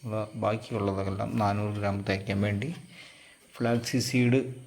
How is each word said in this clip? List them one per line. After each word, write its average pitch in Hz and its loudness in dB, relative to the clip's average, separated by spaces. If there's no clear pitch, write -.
ഉള്ള 107 -4
ബാക്കിയുള്ളതെല്ലാം 107 0
നാനൂറ് 104 2
ഗ്രാം 101 -2
തേക്കാൻ 98 0
വേണ്ടി 104 0
ഫ്ലാക്സി 120 0
സീഡ് 123 4